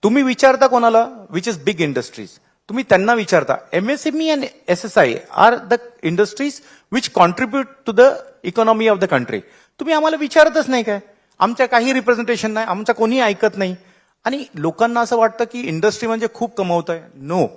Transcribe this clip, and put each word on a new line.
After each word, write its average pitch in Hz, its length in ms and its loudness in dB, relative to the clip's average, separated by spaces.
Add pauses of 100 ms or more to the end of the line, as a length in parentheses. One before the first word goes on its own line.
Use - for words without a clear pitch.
तुम्ही 254 200 2
विचारता 262 440 4
कोणाला? 233 400 4 (240)
Which 185 180 -6
is 202 160 -4
big 196 120 -2
industries. 135 500 -4 (420)
तुम्ही 247 200 -4
त्यांना 202 240 4
विचारता. 165 420 0 (180)
एमएसएमई 294 640 -2
and 269 100 -6 (220)
एसएसआय 175 460 2 (260)
are 233 160 6
the 233 220 -2 (260)
industries 202 480 -2 (420)
which - 180 -4 (100)
contribute 233 680 0
to 214 100 -4
the 262 100 10 (360)
economy 220 440 0
of 208 80 2
the 185 120 0
country. 120 300 -2 (400)
तुम्ही 311 160 -2
आम्हाला 311 220 0
विचारतच 302 520 2
नाही 254 140 0
काय. 208 160 -4 (400)
आमच्या 233 260 0
काही 240 280 2
रिप्रेझेंटेशन 233 580 -2
नाही, 220 140 -4
आमचं 208 280 -2
कोणी 226 260 0
ऐकत 208 380 0
नाही. 185 180 -4 (480)
आणि 269 220 -6 (100)
लोकांना 214 460 -2
असं 233 160 -2
वाटतं 226 260 0
की 240 180 -8
इंडस्ट्री 208 460 -2
म्हणजे 226 260 -4
खूप - 240 -8
कमवतंय. 170 460 -4 (200)
No. 160 220 -2 (120)